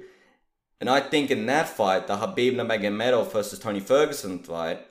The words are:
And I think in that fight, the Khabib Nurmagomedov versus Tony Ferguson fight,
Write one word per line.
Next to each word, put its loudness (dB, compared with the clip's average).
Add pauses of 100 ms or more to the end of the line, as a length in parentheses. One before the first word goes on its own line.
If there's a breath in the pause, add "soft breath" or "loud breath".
(800 loud breath)
And -2
I 4
think 0
in 0
that 0
fight, 0
the -2
Khabib 0
Nurmagomedov 0
versus -4
Tony -4
Ferguson 2
fight, -6